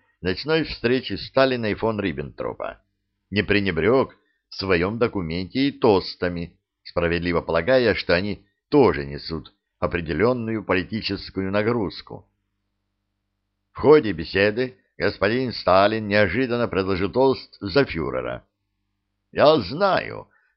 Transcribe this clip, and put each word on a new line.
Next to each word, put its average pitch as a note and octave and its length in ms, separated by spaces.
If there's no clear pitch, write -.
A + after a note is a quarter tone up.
ночной C#3 420
встречи A#2+ 500
Сталина B2+ 540
и G2+ 80
фон A2+ 240
Риббентропа, C#2 840
не G2+ 100
пренебрег G2 760
в - 60
своем F#2+ 440
документе F#2+ 680
и - 20
тостами, F2+ 880
справедливо E2+ 560
полагая, F#2 560
что - 180
они F#2+ 320
тоже F2+ 380
несут C#2+ 480
определенную F#2+ 840
политическую F#2+ 880
нагрузку. G#2+ 760
В - 80
ходе D3+ 320
беседы G#2 640
господин G#2+ 540
Сталин G#2 540
неожиданно G#2+ 600
предложил F#2 440
тост C3 500
за G2+ 240
фюрера. B1+ 600
«Я C#3 300
знаю, A#2 680